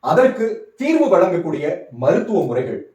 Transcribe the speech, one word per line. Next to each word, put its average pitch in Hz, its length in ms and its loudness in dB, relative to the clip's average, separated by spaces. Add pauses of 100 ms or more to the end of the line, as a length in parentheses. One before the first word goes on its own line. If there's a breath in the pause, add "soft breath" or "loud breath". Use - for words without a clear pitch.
அதற்கு 247 360 2 (340)
தீர்வு 302 340 2
வழங்கக்கூடிய 170 520 0 (360)
மருத்துவ 214 480 0
முறைகள் - 320 -4 (140)